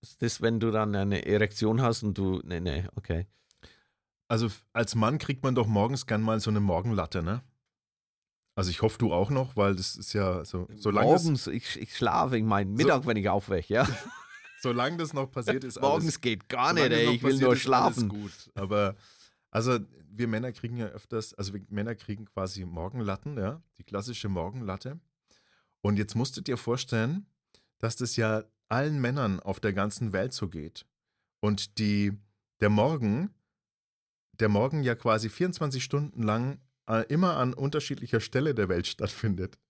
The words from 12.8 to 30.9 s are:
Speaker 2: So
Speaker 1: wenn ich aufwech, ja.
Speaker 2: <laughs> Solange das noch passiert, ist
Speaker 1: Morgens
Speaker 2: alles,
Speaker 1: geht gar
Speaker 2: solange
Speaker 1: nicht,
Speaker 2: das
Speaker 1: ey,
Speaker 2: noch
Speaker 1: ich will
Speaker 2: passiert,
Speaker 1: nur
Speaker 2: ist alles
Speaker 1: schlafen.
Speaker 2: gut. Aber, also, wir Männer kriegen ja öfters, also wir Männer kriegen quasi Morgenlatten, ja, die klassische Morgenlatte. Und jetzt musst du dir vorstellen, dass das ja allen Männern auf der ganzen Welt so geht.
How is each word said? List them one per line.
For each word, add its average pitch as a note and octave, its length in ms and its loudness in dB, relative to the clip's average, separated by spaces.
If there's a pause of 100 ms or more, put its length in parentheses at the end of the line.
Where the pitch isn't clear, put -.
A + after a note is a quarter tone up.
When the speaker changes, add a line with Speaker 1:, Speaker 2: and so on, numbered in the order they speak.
Speaker 2:
So C3 40 -4
Speaker 1:
wenn A2+ 100 2
ich G2+ 120 2
aufwech, F#2+ 400 0
ja. A#2+ 240 4
Speaker 2:
<laughs> G#2 40 -6 (640)
Solange B2+ 360 -2
das D#3 160 -4
noch C3+ 180 -4
passiert, B2+ 320 -2
ist B2+ 160 -10
Speaker 1:
Morgens D3 240 2
Speaker 2:
alles, D#3+ 180 -2
Speaker 1:
geht A2+ 280 -2
gar B2 200 2
Speaker 2:
solange D#3+ 200 4
Speaker 1:
nicht, - 20 4
Speaker 2:
das A#2 80 4
Speaker 1:
ey, A#2 60 6
Speaker 2:
noch A#2+ 80 4
Speaker 1:
ich A#2+ 100 -2
will C3+ 80 4
Speaker 2:
passiert, C3+ 160 4
Speaker 1:
nur B2 60 8
Speaker 2:
ist B2+ 160 0
alles B2+ 260 4
Speaker 1:
schlafen. A2+ 140 0
Speaker 2:
gut. G#2 460 -10
Aber, G2+ 400 0 (560)
also, A#2 280 2 (320)
wir A2+ 160 -2
Männer A2+ 240 -2
kriegen A#2 260 -8
ja A#2 100 -4
öfters, - 480 -8
also G2 180 -6
wir G2+ 160 -8
Männer G#2 260 -4
kriegen G#2+ 300 -10
quasi F#2+ 400 -6
Morgenlatten, G2 720 -6
ja, A#2 240 -4 (160)
die F#2 60 -20
klassische G#2+ 440 -8
Morgenlatte. G2+ 720 -6 (840)
Und G#2 160 2
jetzt G#2 180 -2
musst B2 200 -2
du - 60 -8
dir B2 160 -2
vorstellen, B2 680 -2 (520)
dass A2+ 180 -2
das - 220 -2
ja A2 260 2 (240)
allen C#3+ 320 0
Männern B2 400 0
auf G2 200 -4
der G#2 140 0
ganzen G2+ 400 -2
Welt G2 200 0
so - 160 -4
geht. D#2 360 -12 (540)